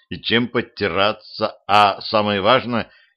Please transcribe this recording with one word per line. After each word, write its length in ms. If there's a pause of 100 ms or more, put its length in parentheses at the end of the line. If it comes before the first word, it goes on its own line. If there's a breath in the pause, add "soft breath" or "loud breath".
и 120
чем 260
подтираться, 1120 (100)
а 340
самое 400
важное — 480 (280 soft breath)